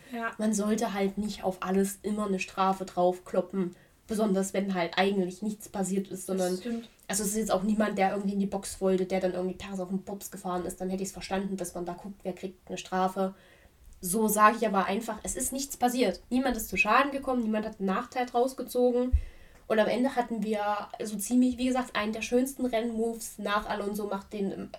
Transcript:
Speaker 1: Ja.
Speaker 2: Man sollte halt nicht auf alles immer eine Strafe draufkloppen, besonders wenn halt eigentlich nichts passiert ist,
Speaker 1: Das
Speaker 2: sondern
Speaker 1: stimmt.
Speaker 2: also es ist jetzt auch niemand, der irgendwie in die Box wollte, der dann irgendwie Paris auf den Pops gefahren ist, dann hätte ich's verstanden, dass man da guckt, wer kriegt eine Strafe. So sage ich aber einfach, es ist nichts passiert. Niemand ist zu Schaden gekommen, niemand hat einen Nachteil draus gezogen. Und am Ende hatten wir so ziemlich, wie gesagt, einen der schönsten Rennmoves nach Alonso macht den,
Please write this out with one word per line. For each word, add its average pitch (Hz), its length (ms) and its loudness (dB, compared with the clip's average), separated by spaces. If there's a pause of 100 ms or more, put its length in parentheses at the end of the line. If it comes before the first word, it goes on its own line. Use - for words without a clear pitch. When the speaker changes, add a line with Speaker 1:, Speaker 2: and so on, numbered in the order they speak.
(140)
Speaker 1:
Ja. 226 240 -4
Speaker 2:
Man 220 160 2
sollte 214 400 2
halt 196 240 0
nicht 208 260 -4
auf 185 160 -2
alles 196 420 2
immer 208 240 -2
eine 190 140 0
Strafe 190 440 0
draufkloppen, 180 880 0 (320)
besonders 196 480 2
wenn 196 200 0
halt 170 220 -2
eigentlich 190 460 2
nichts 214 260 -6
passiert 196 400 -2
ist, 190 200 -10
Speaker 1:
Das 190 100 0
Speaker 2:
sondern 185 180 2
Speaker 1:
stimmt. 233 320 -6 (200)
Speaker 2:
also 208 160 0
es 190 60 0
ist 208 60 -2
jetzt 214 160 0
auch 185 100 4
niemand, 208 360 2
der 190 140 4
irgendwie 202 200 -2
in 202 80 0
die 196 60 2
Box - 340 -6
wollte, 190 240 4
der 190 160 0
dann 180 140 0
irgendwie 185 220 -2
Paris 196 240 -8
auf 180 100 -6
den 190 120 -2
Pops - 280 -10
gefahren 180 340 -4
ist, 180 160 -8
dann 185 80 -4
hätte 190 140 -2
ich's 190 100 -6
verstanden, 190 460 -4
dass 175 160 -6
man 175 100 -6
da 175 80 -6
guckt, 196 300 -12
wer 185 100 -6
kriegt - 360 -10
eine 185 100 -8
Strafe. 190 560 0 (640)
So 214 280 2
sage 214 300 8
ich 226 80 2
aber 196 200 2
einfach, 214 380 -2
es 190 120 -4
ist 254 160 -2
nichts 269 240 -6
passiert. 240 540 2
Niemand 254 260 2
ist - 140 -6
zu 185 80 -2
Schaden 247 340 4
gekommen, 269 300 0
niemand 214 240 0
hat 220 140 -8
einen 196 80 0
Nachteil 247 360 -2
draus 247 320 2
gezogen. 247 560 2 (540)
Und 220 120 2
am 214 100 4
Ende 254 280 2
hatten 233 260 0
wir 208 460 -2 (160)
so 214 140 -6
ziemlich, 247 400 4
wie 247 80 0
gesagt, 254 280 0
einen 208 200 -2
der 220 80 -6
schönsten 254 420 0
Rennmoves 226 720 -2
nach 208 320 -2
Alonso 202 380 -4
macht 202 260 -6
den, 196 460 -4